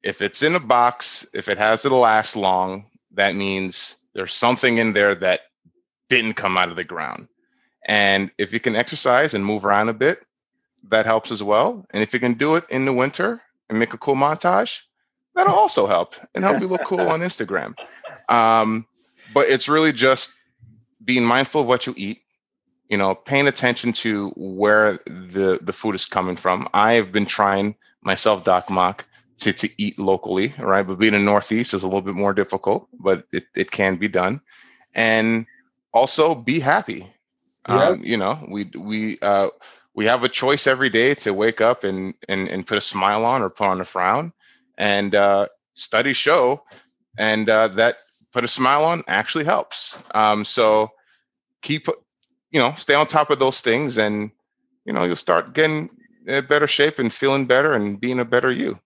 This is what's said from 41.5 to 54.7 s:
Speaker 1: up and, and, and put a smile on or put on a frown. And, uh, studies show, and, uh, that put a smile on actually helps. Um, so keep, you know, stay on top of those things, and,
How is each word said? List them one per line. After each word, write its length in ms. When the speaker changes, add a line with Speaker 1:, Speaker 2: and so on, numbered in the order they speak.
Speaker 1:
up 220
and, 300
and, 220
and 160
put 120
a 40
smile 440
on 160
or 80
put 180
on 140
a 40
frown. 480
And, 360
uh, 340
studies 420
show, 460
and, 320
uh, 200
that 280
put 120
a 40
smile 360
on 240
actually 360
helps. 540
Um, 300
so 460
keep, 260
you 80
know, 180
stay 180
on 100
top 240
of 100
those 220
things, 360
and, 340